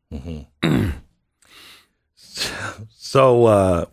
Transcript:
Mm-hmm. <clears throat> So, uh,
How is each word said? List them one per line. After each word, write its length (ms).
Mm-hmm. 800
<clears throat> 80
So, 560
uh, 480